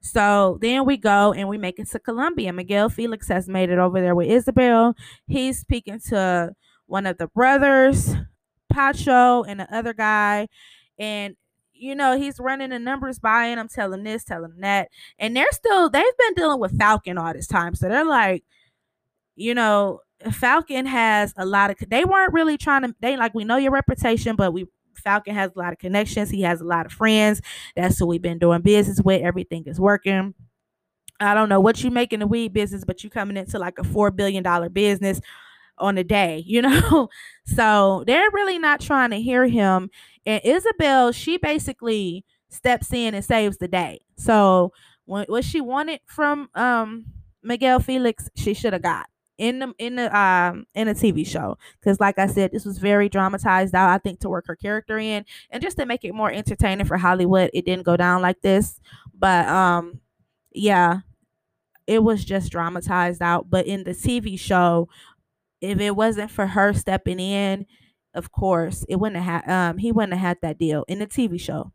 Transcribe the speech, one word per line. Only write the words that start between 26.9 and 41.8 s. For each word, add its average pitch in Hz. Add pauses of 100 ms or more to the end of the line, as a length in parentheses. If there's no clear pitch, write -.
friends. 214 (340)
That's 180
who 180
we've 170
been 170
doing 170
business 202
with. 190
Everything 175
is 170
working. 196 (840)
I 208
don't 214
know 196
what 220
you 254
make 247
in 214
the 208
weed 226
business, 202
but 185
you 208
coming 202
into, 185
like, 180
a 180
four 208
billion 196
dollar 170
business 196 (580)
on 196
a 185
day," 175
you 226
know? 277
<laughs> -
So 202
they're 339
really 392
not 294
trying 262
to 208
hear 254
him. 196 (340)
And 214
Isabel, 294
she 320
basically 226 (240)